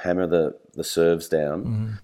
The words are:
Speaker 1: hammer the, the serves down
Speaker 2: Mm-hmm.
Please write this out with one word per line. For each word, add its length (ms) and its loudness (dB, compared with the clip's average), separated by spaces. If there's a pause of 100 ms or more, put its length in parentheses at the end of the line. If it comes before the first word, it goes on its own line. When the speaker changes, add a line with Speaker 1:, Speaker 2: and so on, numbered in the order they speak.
Speaker 1:
hammer 240 0
the, 300 2 (180)
the 80 -8
serves 460 2
down 360 0
Speaker 2:
Mm-hmm. 240 -2 (160)